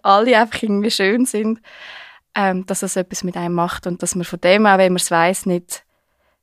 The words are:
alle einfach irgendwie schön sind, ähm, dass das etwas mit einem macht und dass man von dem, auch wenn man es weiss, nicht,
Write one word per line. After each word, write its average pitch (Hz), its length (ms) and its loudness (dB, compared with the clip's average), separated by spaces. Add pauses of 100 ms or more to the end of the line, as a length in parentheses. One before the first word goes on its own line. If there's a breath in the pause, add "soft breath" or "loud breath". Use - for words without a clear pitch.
alle 214 340 4
einfach 226 240 0
irgendwie 208 300 0
schön 214 340 0
sind, 220 360 -4 (760 loud breath)
ähm, 185 300 -2
dass 190 160 -6
das 190 140 -6
etwas - 280 -6
mit 180 140 -6
einem 175 180 -4
macht 175 320 -4
und 175 160 -6
dass 180 120 -6
man 175 100 -4
von - 160 -10
dem, 208 240 4
auch 196 120 6
wenn 185 160 4
man 185 40 0
es - 120 -4
weiss, 170 360 0
nicht, 175 400 -6 (580)